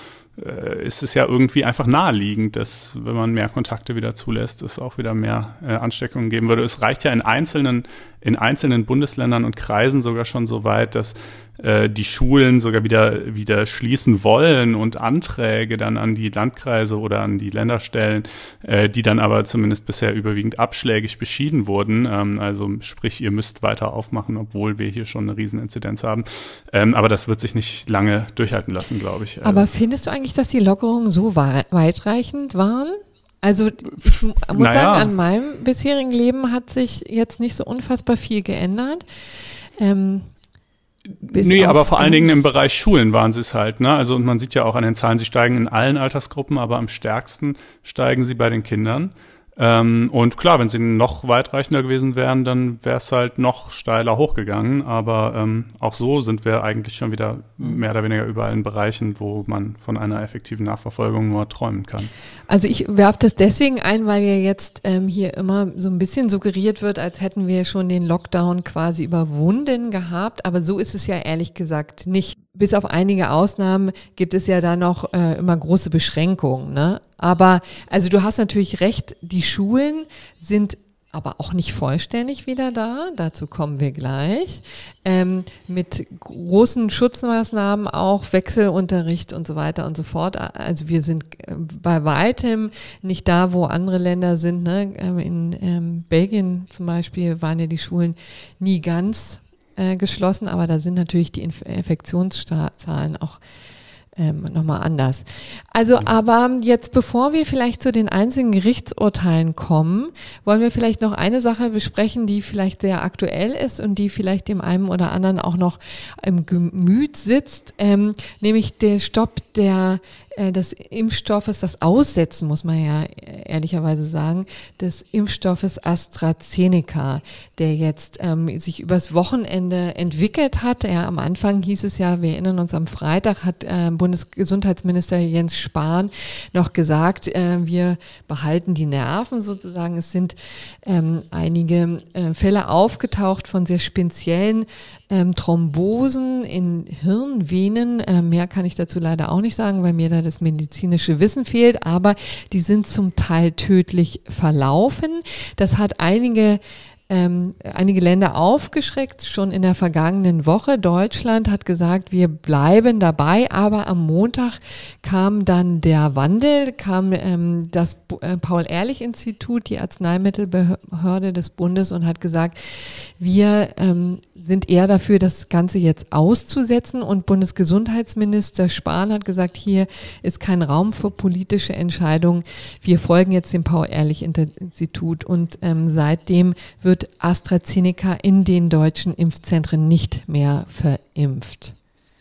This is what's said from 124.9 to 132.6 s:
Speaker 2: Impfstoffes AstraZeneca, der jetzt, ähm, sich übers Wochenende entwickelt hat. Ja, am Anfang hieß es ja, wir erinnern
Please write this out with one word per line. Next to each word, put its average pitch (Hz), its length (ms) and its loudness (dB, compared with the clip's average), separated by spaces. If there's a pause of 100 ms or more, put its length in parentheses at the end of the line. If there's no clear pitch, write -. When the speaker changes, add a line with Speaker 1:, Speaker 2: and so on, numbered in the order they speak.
Speaker 2:
Impfstoffes 196 760 -2
AstraZeneca, 165 1400 -2 (380)
der 156 160 0
jetzt, 156 460 -4
ähm, 165 400 -2
sich - 180 -10
übers 170 340 -2
Wochenende 180 840 -2
entwickelt 202 640 0
hat. 247 220 -2
Ja, 175 240 0
am 170 100 -4
Anfang 196 440 0
hieß 190 200 -2
es 202 160 -6
ja, 175 240 0
wir 160 100 0
erinnern 185 280 -2